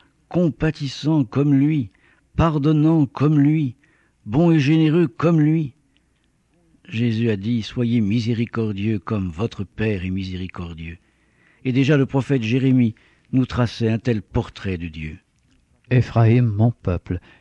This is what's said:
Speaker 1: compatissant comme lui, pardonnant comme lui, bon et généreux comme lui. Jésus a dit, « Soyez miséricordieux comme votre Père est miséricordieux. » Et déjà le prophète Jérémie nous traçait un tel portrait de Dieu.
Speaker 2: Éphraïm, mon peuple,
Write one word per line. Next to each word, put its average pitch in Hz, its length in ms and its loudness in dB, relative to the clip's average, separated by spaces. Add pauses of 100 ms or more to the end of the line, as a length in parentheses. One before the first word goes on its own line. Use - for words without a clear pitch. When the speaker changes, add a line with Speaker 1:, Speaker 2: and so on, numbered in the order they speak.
(280)
Speaker 1:
compatissant 151 960 -2
comme 143 280 0
lui, 139 380 0 (460)
pardonnant 156 680 2
comme 147 340 0
lui, 147 340 2 (500)
bon 160 280 2
et 160 80 4
généreux 156 480 2
comme 160 320 0
lui. 151 340 0 (1160)
Jésus 117 400 -2
a 107 80 0
dit, « 110 280 -4
Soyez 120 360 -2
miséricordieux 107 1000 -2
comme 95 300 -4
votre 95 340 -6
Père 104 400 -4
est 92 60 -4
miséricordieux. » 90 880 -10 (680)
Et 131 80 -2
déjà 139 240 2
le 135 100 2
prophète 131 380 -2
Jérémie 127 500 2 (380)
nous 131 140 2
traçait 117 440 -2
un 113 80 -2
tel 110 240 -2
portrait - 560 -6
de 85 80 -8
Dieu. 78 320 -12 (720)
Speaker 2:
Éphraïm, 117 560 4
mon 110 240 2
peuple, - 480 -4 (220)